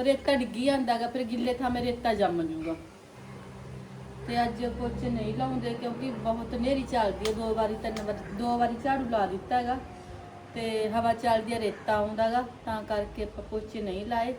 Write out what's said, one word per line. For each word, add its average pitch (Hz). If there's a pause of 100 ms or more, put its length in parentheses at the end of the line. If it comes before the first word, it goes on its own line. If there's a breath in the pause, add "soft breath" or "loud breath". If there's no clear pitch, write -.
ਰੇਤਾ 277
ਡਿੱਗੀ 240
ਜਾਂਦਾ 254
ਗਾ, 233
ਫਿਰ 254
ਗਿੱਲੇ 240
ਥਾਵੇਂ 247
ਰੇਤਾ 240
ਜੰਮ 175
ਜੂਗਾ। 160 (1500)
ਤੇ 240
ਅੱਜ 233
ਪੋਚੇ 240
ਨਹੀਂ 214
ਲਾਉਂਦੇ 254
ਕਿਉਂਕਿ 240
ਬਹੁਤ 226
ਹਨੇਰੀ 254
ਚੱਲਦੀ 220
ਹੈ, 220
ਦੋ 220
ਵਾਰੀ, 220
ਤਿੰਨ 220
ਵਾਰੀ, 208
ਦੋ 240
ਵਾਰੀ 233
ਝਾੜੂ 269
ਲਾ 214
ਦਿੱਤਾ 190
ਹੈਗਾ, 247 (760 loud breath)
ਤੇ 220
ਹਵਾ 233
ਚੱਲਦੀ 226
ਹੈ, 233
ਰੇਤਾ 214
ਆਉਂਦਾ 214
ਗਾ, 247 (200)
ਤਾਂ 220
ਕਰਕੇ 208
ਆਪਾਂ 202
ਪੋਚੇ 214
ਨਹੀਂ 202
ਲਾਏ। 240